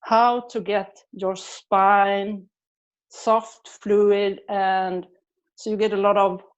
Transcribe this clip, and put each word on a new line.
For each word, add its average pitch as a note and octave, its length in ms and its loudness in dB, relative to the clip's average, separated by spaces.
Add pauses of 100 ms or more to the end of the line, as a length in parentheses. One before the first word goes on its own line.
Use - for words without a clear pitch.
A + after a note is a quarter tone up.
how A#3+ 480 2
to A3+ 120 -8
get G3 360 -6 (140)
your F#3+ 240 -6
spine G3+ 1080 0 (640)
soft, - 580 -2
fluid, G3+ 720 0 (100)
and F#3+ 560 -2 (500)
so - 140 -10
you G#3+ 80 -2
get G#3+ 160 0
a G3+ 40 -2
lot G3+ 200 2
of F#3+ 240 0 (160)